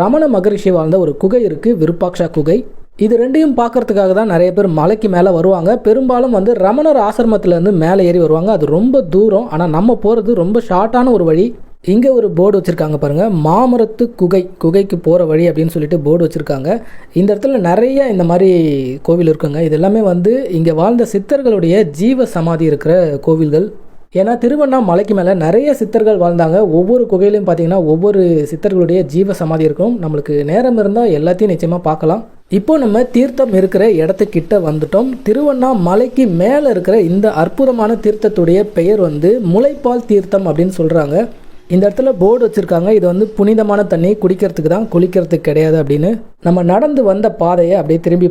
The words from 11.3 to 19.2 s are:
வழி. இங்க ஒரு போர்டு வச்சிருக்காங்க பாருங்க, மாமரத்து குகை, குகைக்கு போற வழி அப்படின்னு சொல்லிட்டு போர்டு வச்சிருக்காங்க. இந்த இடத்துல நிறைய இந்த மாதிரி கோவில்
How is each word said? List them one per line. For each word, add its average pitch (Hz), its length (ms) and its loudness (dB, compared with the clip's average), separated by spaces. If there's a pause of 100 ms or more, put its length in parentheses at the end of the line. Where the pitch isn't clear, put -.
வழி. 170 160 2 (460)
இங்க 247 160 2 (100)
ஒரு 226 180 0
போர்டு 196 220 2
வச்சிருக்காங்க 160 420 -2
பாருங்க, 151 240 0 (220)
மாமரத்து 233 580 0 (160)
குகை, 185 200 2 (220)
குகைக்கு 190 340 0 (100)
போற 175 240 2
வழி 160 180 2
அப்படின்னு 160 260 -2
சொல்லிட்டு 156 300 -2
போர்டு 165 220 2
வச்சிருக்காங்க. 147 420 -6 (500)
இந்த 190 140 2
இடத்துல 269 340 0
நிறைய 254 460 2
இந்த 180 180 0
மாதிரி 185 200 4 (580)
கோவில் 165 240 2